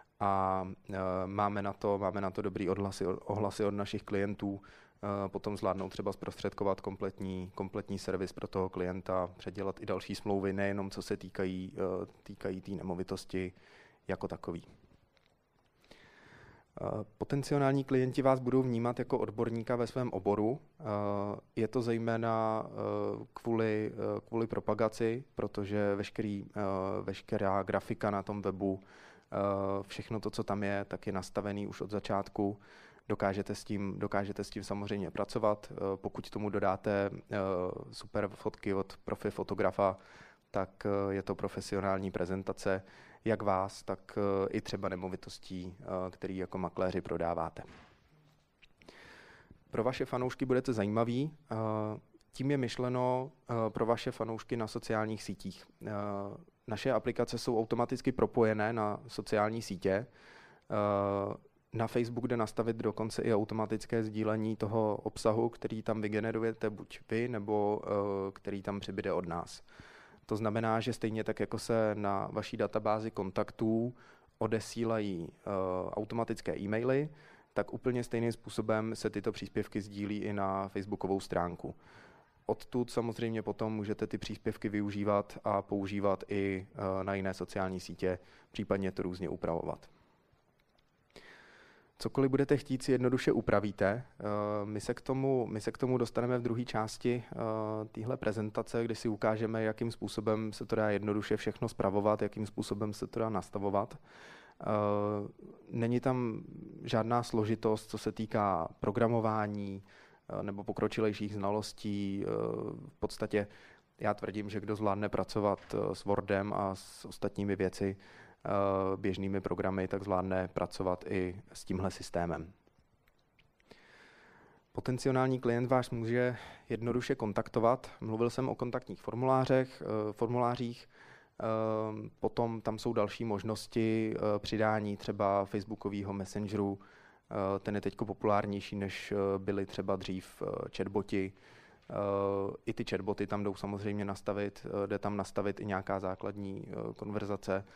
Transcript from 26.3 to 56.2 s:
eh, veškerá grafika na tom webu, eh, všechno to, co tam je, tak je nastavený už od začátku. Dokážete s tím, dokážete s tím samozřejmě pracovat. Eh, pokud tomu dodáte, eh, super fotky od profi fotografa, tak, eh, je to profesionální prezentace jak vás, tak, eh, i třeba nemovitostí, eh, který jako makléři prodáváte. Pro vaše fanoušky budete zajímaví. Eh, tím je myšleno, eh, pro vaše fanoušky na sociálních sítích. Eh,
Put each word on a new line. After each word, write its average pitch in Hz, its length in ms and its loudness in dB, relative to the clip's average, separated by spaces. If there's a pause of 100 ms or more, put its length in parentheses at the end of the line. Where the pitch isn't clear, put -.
eh, 104 120 -6 (400)
veškerá 98 640 2
grafika 101 480 0
na 98 120 0
tom 104 180 -4
webu, 95 420 0
eh, - 540 -12 (500)
všechno 110 320 -6
to, 107 100 -2
co 110 140 -2
tam 101 200 0
je, 101 220 0
tak - 220 -8
je 98 60 0
nastavený 101 540 -2
už 101 140 -8
od 95 80 -6
začátku. 101 680 0 (500)
Dokážete 101 460 0
s - 80 -10
tím, 98 360 -4
dokážete 101 440 -2
s - 60 -10
tím 101 140 -8
samozřejmě 101 480 -4
pracovat. 107 600 0
Eh, - 40 -14 (200)
pokud - 340 -6
tomu 104 200 -2
dodáte, 98 640 2
eh, - 240 -6 (540)
super 107 420 -4
fotky - 400 -2
od 95 320 -2
profi 101 260 -2
fotografa, 95 640 2 (540)
tak, 95 180 -2 (160)
eh, 98 280 2
je 98 80 0
to 98 140 -2
profesionální 95 760 0
prezentace 95 720 -2 (420)
jak 110 180 2
vás, 98 400 0
tak, - 340 -6
eh, 98 320 2
i 107 120 0
třeba 98 280 -2
nemovitostí, 90 880 -6
eh, 92 60 -16 (260)
který 92 260 -6
jako 92 200 -4
makléři 92 440 0
prodáváte. 85 640 -2 (2000)
Pro 110 120 0
vaše 127 220 0
fanoušky 127 400 -2
budete 127 280 4
zajímaví. 117 640 2 (140)
Eh, 113 40 -2 (760)
tím 131 200 0
je 143 60 4
myšleno, 127 760 0 (180)
eh, 123 40 -2 (160)
pro 113 160 0
vaše 117 260 2
fanoušky 113 460 -4
na 113 100 0
sociálních 110 560 -2
sítích. - 420 -8 (160)
Eh, 107 80 -8 (800)